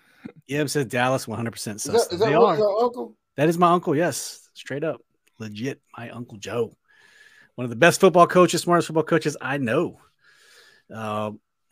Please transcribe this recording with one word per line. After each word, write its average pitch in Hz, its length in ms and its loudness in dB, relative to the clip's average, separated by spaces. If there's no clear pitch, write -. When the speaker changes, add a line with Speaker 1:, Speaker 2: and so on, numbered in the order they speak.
Speaker 1:
Yam 143 220 -2
says, 143 180 -2
"Dallas, 123 400 0
one 110 120 -6
hundred 117 140 -6
percent 104 240 -10
Speaker 2:
Is - 80 -10
Speaker 1:
sus." 143 240 2
Speaker 2:
that, 180 60 -6
is 170 60 -2
that 208 60 2
Speaker 1:
They 139 60 2
Speaker 2:
really 156 120 6
Speaker 1:
are. 208 140 2
Speaker 2:
your 214 260 2
uncle? 240 320 -6
Speaker 1:
That 147 120 2
is 170 80 0
my 175 140 6
uncle, 175 260 2
yes. - 560 -4
Straight 147 320 -10
up. 143 160 -6
Legit, 110 420 -10
my 117 140 -14
Uncle 120 260 -16
Joe. 107 400 -6
One 123 100 -8
of 120 60 -6
the 113 60 -8
best 170 240 4
football 175 260 8
coaches, 175 340 4
smartest 175 280 0
football 160 140 -2
coaches 156 380 -2
I 135 160 -6
know. 139 420 -2
Uh, 107 380 -6